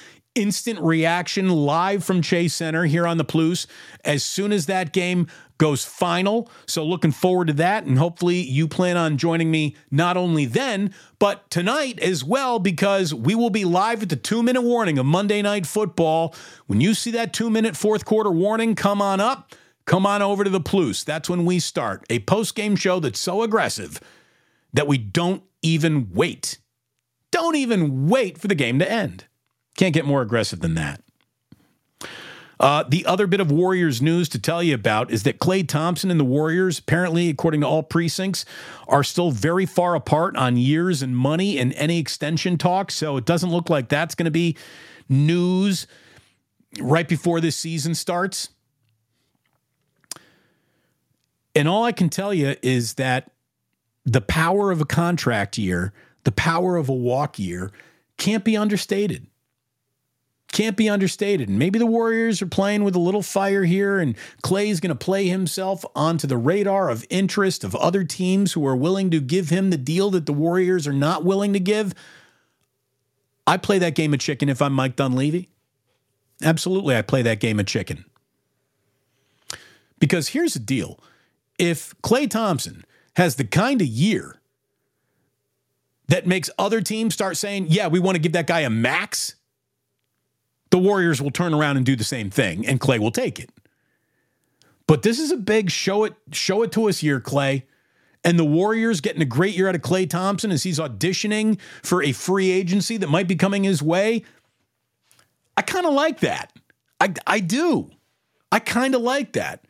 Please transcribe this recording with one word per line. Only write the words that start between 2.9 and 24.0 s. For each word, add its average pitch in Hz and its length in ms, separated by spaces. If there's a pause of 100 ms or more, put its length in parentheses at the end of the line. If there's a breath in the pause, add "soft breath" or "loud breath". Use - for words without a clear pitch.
on 170 120
the 156 60
Plus 160 440 (380 loud breath)
as 147 180
soon 202 300
as 180 140
that 185 260
game 180 340 (300 loud breath)
goes 151 260
final. 190 640 (160 loud breath)
So 160 200
looking 165 260
forward 180 360
to 151 60
that, 180 300
and 135 160
hopefully 175 380
you 147 300
plan 180 280
on 160 220
joining 165 340
me 156 240 (160 loud breath)
not 175 240
only 170 300
then, 202 480 (260 loud breath)
but 202 300
tonight 247 500
as 165 240
well, 240 360
because 190 540
we 139 220
will 233 140
be 202 160
live 202 360
at 214 60
the 160 80
two-minute 233 460
warning 226 360
of 131 80
Monday 202 360
Night 202 260
Football. 165 640 (340 loud breath)
When 101 120
you 190 140
see - 180
that 233 220
two-minute 220 420
fourth 214 300
quarter 214 260
warning, 214 420
come 202 280
on 196 180
up, 240 340 (300 loud breath)
come 190 220
on 202 160
over 202 240
to 196 40
the 185 120
Plus. 165 420
That's 156 260
when 175 140
we 180 160
start 113 500
a 117 100
post-game 208 580
show 185 240
that's 127 180
so 196 240
aggressive 165 560 (720 soft breath)